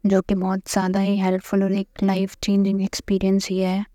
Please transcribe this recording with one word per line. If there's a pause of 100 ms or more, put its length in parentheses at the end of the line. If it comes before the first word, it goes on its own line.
जो
कि
बहुत
ज़्यादा
ही
हेल्पफुल
और
एक (160)
लाइफ
चेंजिंग
एक्सपीरियंस
ही
है।